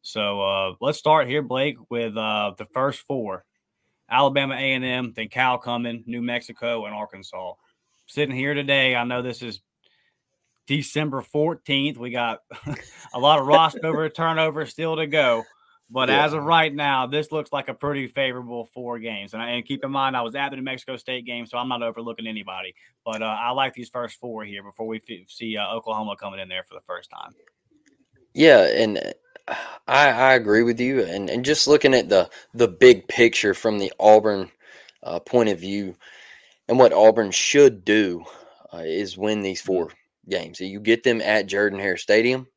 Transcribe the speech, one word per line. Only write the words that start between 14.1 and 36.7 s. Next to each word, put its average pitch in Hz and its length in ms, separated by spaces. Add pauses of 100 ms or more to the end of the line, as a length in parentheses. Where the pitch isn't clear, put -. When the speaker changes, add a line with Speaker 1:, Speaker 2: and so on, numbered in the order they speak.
Speaker 1:
turnover 160 520
still 160 300
to 160 100
go. 127 360 (460)
But 127 200
Speaker 2:
Yeah. 139 140
Speaker 1:
as 151 100
of 151 100
right 160 280
now, 139 360
this 151 240
looks 151 200
like 139 160
a 131 60
pretty 139 320
favorable 123 600 (100)
four 120 240
games. 104 340
And, 113 80
I, 120 100
and 120 140
keep 139 180
in 135 60
mind, 135 260
I 123 60
was 117 140
at 139 140
the 135 80
New 131 40
Mexico 131 360
State 127 280
game, 120 220
so 123 100
I'm 123 100
not 123 140
overlooking 113 460
anybody. 95 480 (280)
But, 110 200
uh, 107 160
I 120 120
like 131 220
these 120 160
first 120 300
four 113 240
here 101 180
before 101 240
we 110 120
f-, 95 320
see, 110 280
uh, 104 160
Oklahoma 110 420
coming 98 240
in 92 80
there 92 160
for 92 120
the 92 100
first 90 240
time. - 240 (1000)
Speaker 2:
Yeah, 135 300
and 71 480 (340)
I, - 100 (300)
I 131 460
agree 113 300
with 117 160
you. 127 240
And, 92 260
and 123 160
just 147 220
looking 147 260
at 95 160
the, 95 200 (240)
the 117 140
big 104 400
picture 113 460
from 107 260
the 98 200
Auburn, 104 500 (540)
uh, 85 160
point 117 300
of 87 100
view 98 360 (720)
and 123 120